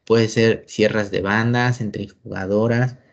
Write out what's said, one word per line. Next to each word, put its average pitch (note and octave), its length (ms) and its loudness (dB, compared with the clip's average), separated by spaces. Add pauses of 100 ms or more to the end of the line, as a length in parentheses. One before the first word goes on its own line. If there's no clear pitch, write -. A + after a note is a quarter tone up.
Puede A2+ 240 2
ser A2+ 400 0
sierras G#2 440 0
de F#2+ 100 -2
banda, A#2 500 0
centrifugadoras, G#2+ 1300 -2 (160)